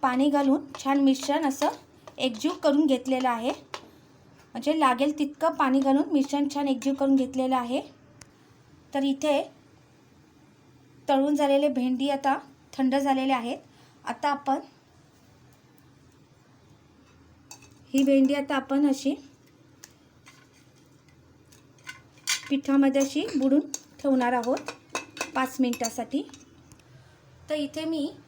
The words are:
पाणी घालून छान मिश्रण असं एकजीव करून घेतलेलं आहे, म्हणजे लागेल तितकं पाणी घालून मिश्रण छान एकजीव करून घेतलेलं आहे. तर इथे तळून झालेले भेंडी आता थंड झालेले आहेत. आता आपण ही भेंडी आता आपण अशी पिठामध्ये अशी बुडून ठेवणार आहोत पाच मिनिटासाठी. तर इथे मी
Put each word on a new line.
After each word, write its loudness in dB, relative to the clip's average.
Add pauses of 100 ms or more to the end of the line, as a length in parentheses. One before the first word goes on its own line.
पाणी 2
घालून 2 (140)
छान 0
मिश्रण 2
असं 0 (500)
एकजीव -4
करून 2
घेतलेलं 0
आहे, -2
म्हणजे -8
लागेल 2
तितकं -2
पाणी 2
घालून 2
मिश्रण 0
छान -2
एकजीव 0
करून 2
घेतलेलं 0
आहे. -2 (1120)
तर 0
इथे 0 (1700)
तळून 2
झालेले 4
भेंडी -2
आता 0 (360)
थंड 0
झालेले 2
आहेत. -4 (460)
आता -4
आपण -2 (3250)
ही 4
भेंडी 4
आता -4
आपण 0
अशी -2 (3250)
पिठामध्ये 2
अशी -2 (100)
बुडून 4 (400)
ठेवणार 2
आहोत -2 (640)
पाच -4
मिनिटासाठी. -4 (1300)
तर -4
इथे -6
मी -4 (200)